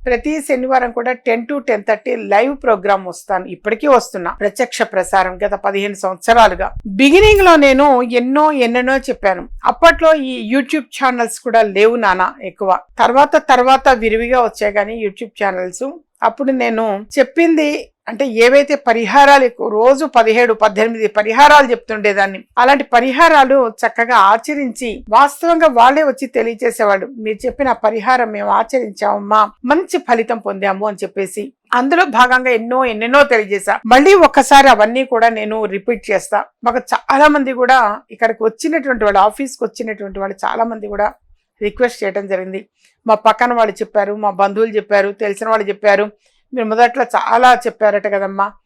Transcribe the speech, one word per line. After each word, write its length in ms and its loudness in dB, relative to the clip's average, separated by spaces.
ప్రతి 360 -4
శనివారం 500 -2
కూడా 220 -6
టెన్ 400 -4
to 60 -6
టెన్ 300 -4
థర్టీ 280 -4
లైవ్ 460 0
ప్రోగ్రామ్ 440 -2
వస్తాను, 380 -8
ఇప్పటికీ 420 -6
వస్తున్నా, 440 0
ప్రత్యక్ష 520 -6
ప్రసారం 540 -2
గత 140 -4
పదిహేను 440 -6
సంవత్సరాలుగా. 800 0
బిగినింగ్ 540 4
లో 160 6
నేను 460 4
ఎన్నో 500 0
ఎన్నెన్నో 440 -2
చెప్పాను. 520 -4
అప్పట్లో 500 2
ఈ 400 -6
YouTube 300 -2
ఛానల్స్ 560 -4
కూడా 220 2
లేవు 340 2
నాన్న 460 -2
ఎక్కువ, 360 -4
తర్వాత 380 2
తర్వాత 520 2
విరివిగా 540 0
వచ్చాయి 320 -4
కానీ 320 -4
YouTube 380 -8
ఛానల్స్. 460 -6
అప్పుడు 300 -2
నేను 540 -4
చెప్పింది 720 0
అంటే 200 -4
ఏవైతే 460 2
పరిహారాలు 680 4
ఎక్కువ, 240 -4
రోజు 360 2
పదిహేడు, 480 2
పద్దెనిమిది 540 -2
పరిహారాలు 640 4
చెప్తుండేదాన్ని. 720 -4
అలాంటి 260 2
పరిహారాలు 840 2
చక్కగా 480 -2
ఆచరించి 920 0
వాస్తవంగా 580 2
వాళ్ళే 360 4
వచ్చి 240 -2
తెలియచేసేవాళ్ళు, 800 -2
"మీరు 400 -10
చెప్పిన 260 -4
పరిహారం 580 -2
మేము 200 -6
ఆచరించామమ్మా, 1000 -2
మంచి 340 -2
ఫలితం 400 -2
పొందాము" 480 -6
అని 160 -6
చెప్పేసి 500 -10
అందులో 300 0
భాగంగా 460 2
ఎన్నో 340 -2
ఎన్నెన్నో 380 0
తెలియజేశా. 640 -2
మళ్ళీ 280 6
ఒక్కసారి 540 6
అవన్నీ 360 2
కూడా 240 0
నేను 360 -4
రిపీట్ 460 -6
చేస్తా. 340 -4
మాకు 140 -2
చాలా 500 2
మంది 240 0
కూడా 480 0
ఇక్కడికి 340 -4
వచ్చినటువంటి 600 -4
వాళ్ళు, 160 2
ఆఫీస్కి 440 -2
వచ్చినటువంటి 560 -10
వాళ్ళు 160 -8
చాలా 160 -4
మంది 220 -10
కూడా 260 -6
రిక్వెస్ట్ 420 -6
చేయడం 220 -6
జరిగింది. 400 -8
మా 80 2
పక్కన 380 0
వాళ్ళు 200 0
చెప్పారు, 420 -4
మా 160 -4
బంధువులు 420 -2
చెప్పారు, 400 -2
తెలిసిన 360 -8
వాళ్ళు 200 -2
చెప్పారు, 420 0
"మీరు 120 -4
మొదట్లో 380 0
చాలా 500 2
చెప్పారట 520 -2
కదమ్మా 460 -4